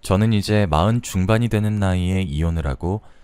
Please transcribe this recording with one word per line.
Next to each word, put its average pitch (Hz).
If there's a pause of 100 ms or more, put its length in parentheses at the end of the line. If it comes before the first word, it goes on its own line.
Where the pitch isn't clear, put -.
저는 104
이제 107
마흔 92
중반이 110
되는 107
나이에 92
이혼을 82
하고 82 (220)